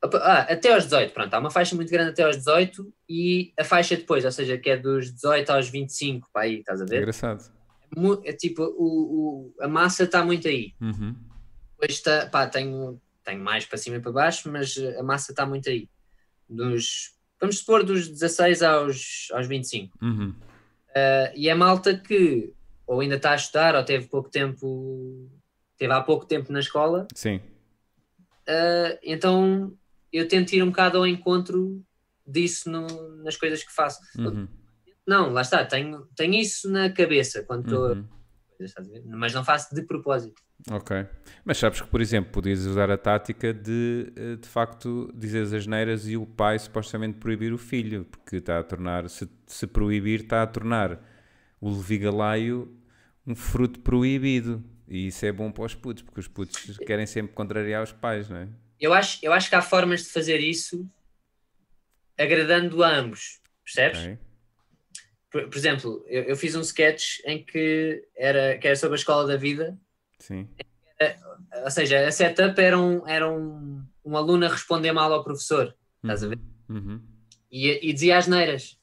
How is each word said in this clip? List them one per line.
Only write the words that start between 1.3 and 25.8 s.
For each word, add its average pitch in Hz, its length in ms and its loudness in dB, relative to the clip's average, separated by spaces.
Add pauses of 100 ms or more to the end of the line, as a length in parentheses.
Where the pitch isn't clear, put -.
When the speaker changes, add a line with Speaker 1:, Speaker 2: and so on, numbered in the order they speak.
Speaker 1:
há 110 60 0
uma 143 140 -2
faixa 180 240 2
muito 165 160 -4
grande 165 180 2
até 160 140 2
aos 151 140 4
dezoito 180 540 2 (160)
e 180 520 0
a 151 40 2
faixa 175 320 4
depois, 156 300 0
ou 131 60 2
seja, 127 260 -2
que 135 140 0
é 131 60 4
dos 127 340 -2
dezoito 143 400 0
aos 135 180 2
vinte 135 200 -6
e - 40 -14
cinco, 135 400 -6
pá, 104 80 0
aí, 110 200 0
estás 95 200 -6
a 95 40 -6
ver? 110 140 -2
Speaker 2:
Engraçado. 110 540 -6 (420)
Speaker 1:
Mu-, 196 300 2
é 151 80 -6
tipo, 160 300 -4
o, 156 920 -2
o, - 80 -20
a 139 60 -4
massa 180 400 2
tá 175 180 4
muito 170 220 0
aí. 120 340 -2
Speaker 2:
Uhum. 107 340 -6 (640)
Speaker 1:
Depois 151 220 -2
tá, 151 240 2
pá, 131 220 0
tenho, 131 520 -6 (240)
tenho 98 200 -8
mais 107 220 -2
para - 120 -8
cima 120 200 -8
e - 20 -4
para 120 120 -8
baixo, 151 400 2
mas, 139 240 -4
eh, 131 240 -6
a 127 40 -6
massa 135 320 -4
tá 139 100 0
muito 135 240 -6
aí. 117 180 -4 (600)
Dos, 117 640 -4 (280)
vamos 196 200 0
supor, 220 240 4
dos 185 240 0
dezasseis 165 560 2
aos, 147 680 2
aos 123 120 -2
vinte 131 200 -4
e - 20 -10
cinco. 98 340 -10
Speaker 2:
Uhum. 107 320 -2 (640)
Speaker 1:
Eh, 135 400 4
e 147 120 0
é 165 60 4
malta 185 420 6
que 175 600 2 (320)
ou 127 120 0
ainda 139 200 0
tá 147 120 2
a 147 40 4
estudar, 156 400 2
ou 131 100 2
teve 131 220 -2
pouco 135 220 -4
tempo, 131 1000 -6 (480)
teve 127 160 0